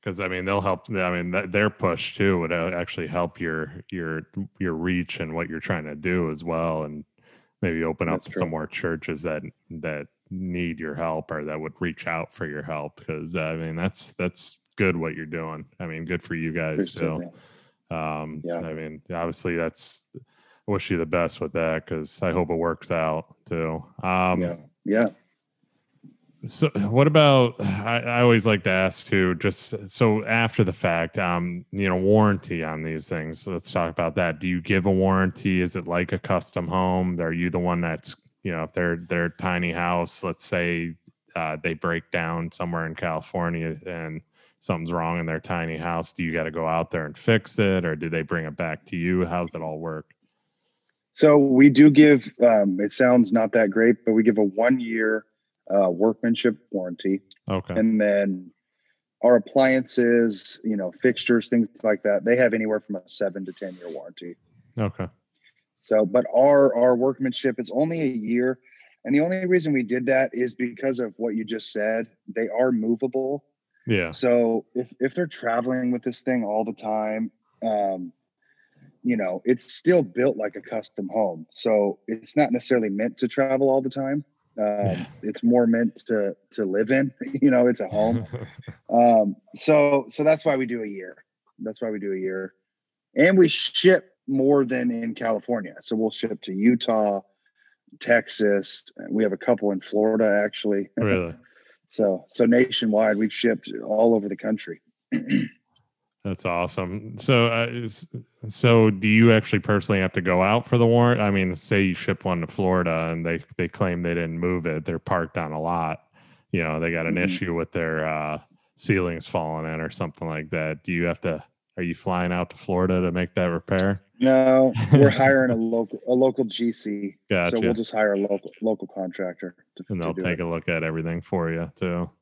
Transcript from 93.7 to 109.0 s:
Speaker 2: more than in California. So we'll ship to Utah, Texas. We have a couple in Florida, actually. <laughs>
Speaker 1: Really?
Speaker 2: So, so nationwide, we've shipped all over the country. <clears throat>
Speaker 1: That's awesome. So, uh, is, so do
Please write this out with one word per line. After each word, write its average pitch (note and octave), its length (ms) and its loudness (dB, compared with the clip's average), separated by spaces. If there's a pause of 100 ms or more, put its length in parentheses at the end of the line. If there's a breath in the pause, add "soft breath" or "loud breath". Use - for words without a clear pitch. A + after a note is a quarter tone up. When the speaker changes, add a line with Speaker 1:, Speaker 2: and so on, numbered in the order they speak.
Speaker 2:
more C3+ 380 4
than B2 260 -2
in A#2 240 -4
California. A2 640 -4
So - 140 -4
we'll A2 160 0
ship A2 320 -6
to G2 100 -10
Utah, G#2+ 680 2 (800)
Texas. G#2 840 0 (240)
We A2 140 0
have G2+ 100 0
a - 40 -6
couple G#2+ 340 0
in F#2+ 100 -4
Florida, G#2+ 640 2
actually. G#2 500 -4
<laughs> - 20 -4
Speaker 1:
Really? F#2 380 0 (540 soft breath)
Speaker 2:
So, G2 380 0
so - 180 2
nationwide, A2+ 720 4
we've G#2+ 160 -2
shipped - 380 -2 (140)
all A2+ 300 4
over G#2 140 0
the G2 80 -6
country. G#2+ 440 -6 (140)
<clears throat> - 1300 -6
Speaker 1:
That's F#2+ 220 -6
awesome. F2+ 720 -4
So, A#2+ 300 4
uh, A#2 220 -2
is, A#2+ 380 -10 (400)
so A2+ 420 6
do G#2 200 0